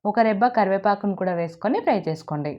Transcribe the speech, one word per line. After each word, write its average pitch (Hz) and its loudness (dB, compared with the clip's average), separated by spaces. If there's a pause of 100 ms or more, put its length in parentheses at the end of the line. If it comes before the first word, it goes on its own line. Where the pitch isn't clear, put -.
ఒక 226 0
రెబ్బ 214 2 (120)
కరివేపాకును 196 2
కూడా 185 0
వేసుకొని 170 -2
ఫ్రై 254 2 (120)
చేసుకోండి. 151 -4